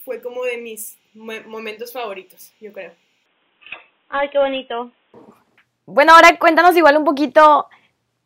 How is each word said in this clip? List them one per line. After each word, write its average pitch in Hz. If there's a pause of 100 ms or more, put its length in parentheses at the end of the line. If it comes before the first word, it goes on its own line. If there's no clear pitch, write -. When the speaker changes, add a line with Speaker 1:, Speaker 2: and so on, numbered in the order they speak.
Speaker 1:
fue 233
como 247
de 240
mis 226 (160)
mo-, 220
momentos 220
favoritos, 202
yo 208
creo. 180 (1160)
Speaker 2:
Ay, 277
qué 285
bonito. 262 (920)
Speaker 3:
Bueno, 285
ahora 339
cuéntanos 330
igual 302
un 302
poquito, 302 (580)